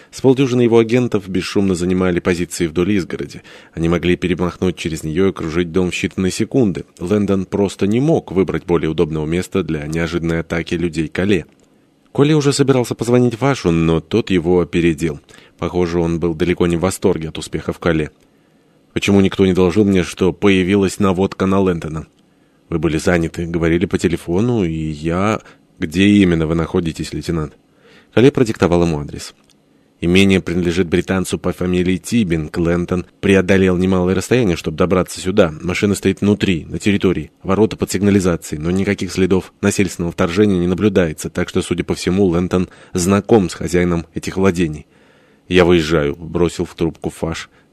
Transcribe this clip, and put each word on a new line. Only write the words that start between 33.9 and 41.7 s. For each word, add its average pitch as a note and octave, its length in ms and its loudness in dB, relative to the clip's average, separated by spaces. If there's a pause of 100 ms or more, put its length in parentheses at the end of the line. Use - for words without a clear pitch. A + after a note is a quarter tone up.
расстояние, G2 440 0
чтобы D#2+ 200 -6
добраться F2 420 0
сюда. F#2 420 2
Машина F2+ 340 0
стоит - 260 -2
внутри, G2 440 0
на E2+ 120 -10
территории. F2+ 540 0 (120)
Ворота F#2+ 340 2
под - 140 -4
сигнализацией, F#2 680 0
но E2+ 100 -2
никаких F#2+ 400 -2
следов F#2 500 0
насильственного F#2 500 -2
вторжения F#2 480 2
не F2 80 0
наблюдается, F2+ 600 0
так F2 200 -4
что, F#2 120 -2
судя E2+ 220 -4